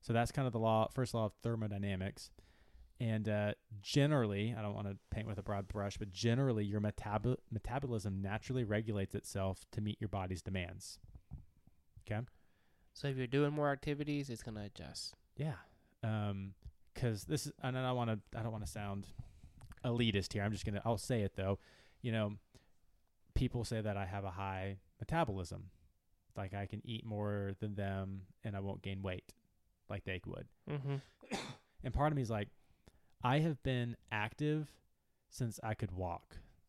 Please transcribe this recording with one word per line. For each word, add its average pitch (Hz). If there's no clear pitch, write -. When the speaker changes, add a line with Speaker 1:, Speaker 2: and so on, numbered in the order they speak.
Speaker 1:
so -
that's 117
kind 135
of 120
the 117
law, 110
first 123
law 113
of 104
thermodynamics. 101
And, 110
uh, 104
generally, 120
I -
don't 104
wanna 101
paint 107
with 101
a 101
broad 98
brush, 101
but 101
generally 117
your 104
metab-, 107
metabolism 110
naturally 113
regulates 104
itself 95
to -
meet 104
your 110
body's 92
demands. 92
Okay? 107
Speaker 2:
So -
if 131
you're 127
doing 143
more 147
activities, 143
it's 113
gonna 107
adjust. -
Speaker 1:
Yeah. 147
Um, 104
'cause 113
this 151
is, 147
and 127
I 127
wanna, 117
I 110
don't 113
wanna 107
sound 101
elitist 117
here. 101
I'm 107
just -
gonna, 101
I'll 110
say 117
it 98
though. 95
You 117
know, 107
people 120
say 110
that 104
I 98
have 98
a 95
high 95
metabolism. 95
Like, 98
I 101
can 104
eat 113
more 104
than 104
them 98
and 104
I 98
won't 95
gain 95
weight 95
like 101
they 92
would. 90
Speaker 2:
Mm-hmm. 139
Speaker 1:
<coughs> 294
And 120
part 151
of 147
me 139
is 113
like, 104
I 131
have 156
been 120
active 151
since 117
I 110
could 98
walk. 87